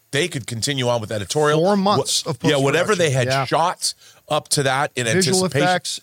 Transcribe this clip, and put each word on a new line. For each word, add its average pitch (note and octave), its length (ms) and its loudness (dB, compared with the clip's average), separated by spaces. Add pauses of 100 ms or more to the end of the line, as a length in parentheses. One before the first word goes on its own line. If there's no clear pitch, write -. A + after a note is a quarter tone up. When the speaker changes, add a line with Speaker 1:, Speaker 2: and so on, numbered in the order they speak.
(120)
Speaker 1:
they D#3 160 0
could C3+ 200 -10
continue B2+ 400 -4
on A#2+ 140 0
with G#2+ 100 -8
editorial. D3 480 0
Speaker 2:
Four G3 180 4
months F#3+ 480 0
Speaker 1:
Wha-, - 60 -4
Speaker 2:
of B2 80 -8
post-production. D3+ 200 2
Speaker 1:
yeah, C3+ 40 2
whatever E3 320 2
they E3 160 2
had B2+ 160 0
Speaker 2:
Yeah. C3+ 180 0
Speaker 1:
shot D#3+ 480 -2 (340)
up D3+ 220 -2
to C#3+ 140 0
that C3+ 320 0
in B2 100 -4
Speaker 2:
Visual F3+ 320 0
Speaker 1:
anticipation. F3+ 300 0
Speaker 2:
effects, - 360 -2